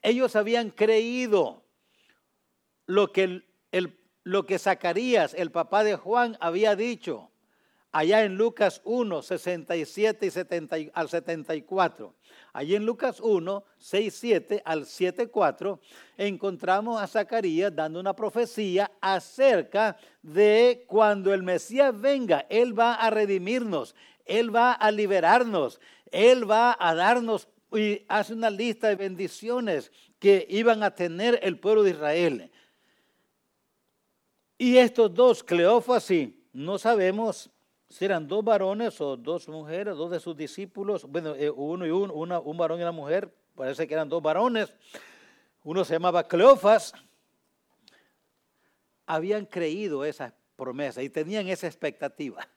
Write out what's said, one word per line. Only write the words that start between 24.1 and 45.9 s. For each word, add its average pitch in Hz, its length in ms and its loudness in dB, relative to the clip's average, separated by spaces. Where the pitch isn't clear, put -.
Él 220 280 -2
va 240 200 4
a 214 180 2
liberarnos, 196 880 2
Él 226 380 4
va 226 300 4
a 170 160 2
darnos, 226 520 0
y 214 340 -2
hace 208 260 -2
una 226 160 -2
lista 220 400 -2
de 202 60 2
bendiciones 196 960 -6
que 196 300 6
iban 220 340 2
a 196 100 0
tener 185 480 -2
el 190 180 -4
pueblo 214 240 4
de 190 80 4
Israel. 151 600 -2
Y 247 200 6
estos 233 360 6
dos, 226 300 4
Cleofas 226 680 2
y, 151 260 -2
no 160 240 -6
sabemos 208 720 0
si - 160 -8
eran 165 220 -4
dos 202 160 -4
varones 208 580 0
o 139 160 -4
dos 151 300 -8
mujeres, 160 480 -10
dos 165 160 -8
de 170 80 -6
sus 165 160 -10
discípulos, 190 680 -8
bueno, 151 300 -8
eh, 147 140 -2
uno 156 360 -6
y 160 40 -2
un, 190 220 -2
una, 170 280 -6
un 151 180 -10
varón 170 220 -2
y 175 40 -4
una 170 80 -4
mujer, 165 420 -6
parece 135 320 -6
que 151 60 -8
eran 156 140 -2
dos 160 140 -4
varones, 208 520 0
uno 170 200 -2
se - 100 -4